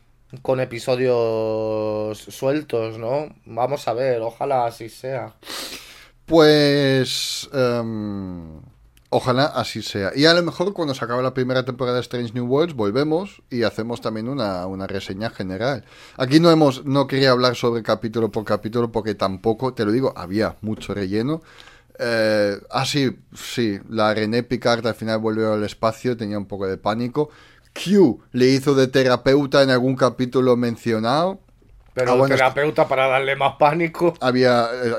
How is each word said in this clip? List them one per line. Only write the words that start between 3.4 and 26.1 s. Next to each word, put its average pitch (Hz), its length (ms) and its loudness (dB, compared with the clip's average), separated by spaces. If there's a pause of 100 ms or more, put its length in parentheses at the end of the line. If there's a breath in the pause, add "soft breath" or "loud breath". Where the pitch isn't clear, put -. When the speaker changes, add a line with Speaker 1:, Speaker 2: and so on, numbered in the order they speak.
Speaker 1:
Vamos 123 420 -4
a 120 60 0
ver, 120 300 -2
ojalá 127 440 -2
así 117 220 -10
sea. 117 460 -10 (920 loud breath)
Speaker 2:
Pues, 143 1300 4
em, 104 1080 -4 (500)
ojalá 127 340 2
así 113 380 -4
sea. 98 340 -4
Y 143 80 4
a 165 100 6
lo 175 80 2
mejor 180 300 -4
cuando 151 220 -4
se 127 100 -8
acabe 120 180 -2
la 131 120 -2
primera 127 300 -2
temporada 123 340 -4
de - 20 -4
Strange 120 320 -6
New 120 140 -4
Worlds 147 280 0
volvemos 147 760 -2
y 120 120 -2
hacemos 110 380 -4
también 110 280 -6
una, 101 380 -4
una 95 200 -8
reseña 98 440 -8
general. 104 540 -6 (320 loud breath)
Aquí 131 240 4
no 170 100 6
hemos, 151 360 4
no 139 200 0
quería 135 240 2
hablar 123 240 2
sobre 117 300 -2
capítulo 110 480 -2
por 110 120 -4
capítulo 113 460 -2
porque 107 240 -2
tampoco, 107 600 -2
te 113 100 -2
lo 104 80 2
digo, 131 240 0
había 90 460 -2
mucho 104 320 -8
relleno. 107 480 -4 (560 loud breath)
Eh, 110 580 0 (140)
ah, 127 160 -2
sí, 135 300 0 (200)
sí, 107 420 -4 (100)
la 107 260 2
René 110 280 0
Picard 117 440 0
al 110 100 0
final 110 220 -2
volvió 110 340 0
al 107 100 0
espacio, 113 540 -2